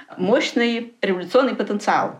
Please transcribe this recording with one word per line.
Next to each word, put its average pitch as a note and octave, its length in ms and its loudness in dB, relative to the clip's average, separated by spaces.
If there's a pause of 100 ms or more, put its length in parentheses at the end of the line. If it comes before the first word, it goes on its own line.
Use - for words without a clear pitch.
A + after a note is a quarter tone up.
(180)
мощный A#3 800 0
революционный G3 540 2
потенциал. G3+ 640 -2